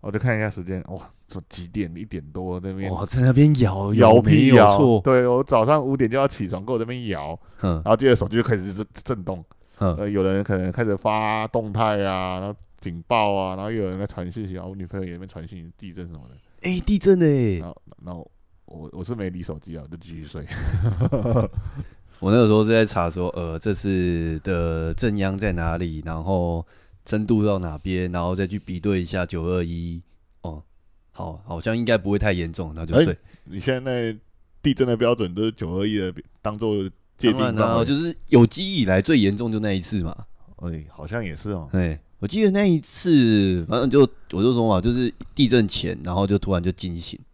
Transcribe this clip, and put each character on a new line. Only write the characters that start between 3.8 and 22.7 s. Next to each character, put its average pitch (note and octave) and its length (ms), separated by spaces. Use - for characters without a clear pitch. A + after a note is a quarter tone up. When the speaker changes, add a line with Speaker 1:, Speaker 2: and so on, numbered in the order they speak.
Speaker 1:
摇 A2+ 280
屁 C3+ 280
摇。 B2+ 80
Speaker 2:
有 A2 80
没 G#2 40
有 G2+ 80
错？ A#2 240
Speaker 1:
对， B2+ 240
我 B2 160
早 A#2 240
上 D3 160
五 C3+ 140
点 B2 160
就 B2+ 60
要 C#3 100
起 G#2 220
床， F#2 160
跟 B2+ 80
我 A#2+ 40
这 A2+ 60
边 A#2+ 240
摇。 D#2+ 320
Speaker 2:
嗯。 F2+ 140
Speaker 1:
然 D#2+ 100
后 G#2+ 100
接 C3 140
着 B2 40
手 - 140
机 G#2+ 80
就 A#2 80
开 A2+ 140
始 F#2+ 160
震， G#2 120
震 G#2+ 220
动。 F2+ 180
Speaker 2:
嗯。 F2+ 160
Speaker 1:
呃， G#2 140
有 G2+ 140
人 F#2+ 200
可 G2 140
能 F#2 160
开 A#2+ 100
始 G#2+ 140
发 G#2+ 500
动 A2 240
态 G#2 320
啊， F#2 360
然 - 20
后 G2+ 140
警 E2+ 280
报 G#2+ 260
啊， F#2 220
然 F#2+ 80
后 G#2+ 80
又 A2+ 100
有 F#2+ 80
人 F#2 80
在 G2+ 80
传 F2 240
讯 G#2+ 160
息， F#2 80
然 F2+ 100
后 F#2 60
我 F#2+ 60
女 F#2+ 100
朋 G2 140
友 F#2+ 60
也 F2+ 60
在 - 20
那 F2 60
边 F#2+ 80
传 E2+ 200
讯 F2+ 160
息， E2+ 140
地 F#2 160
震 F2 140
什 F2 60
么 D#2 60
的。 B1+ 60
Speaker 2:
欸， F3+ 120
地 G#3 160
震 F#3+ 240
欸。 B2+ 380
Speaker 1:
然 F2 100
后， - 120
然 F2+ 80
后 E2 160
我， D#2+ 260
我 F2+ 120
是 A2+ 120
没 G2 140
理 F2+ 120
手 D#2 160
机 E2 200
啊， D2 60
我 C#2 40
就 D#2+ 160
继 E2+ 60
续 D#2+ 160
睡。 G#2 220
<laughs> - 1700
Speaker 2:
我 F#2 120
那 A2+ 60
个 A#2+ 80
时 G#2+ 60
候 G#2+ 120
是 G#2+ 60
在 A2+ 160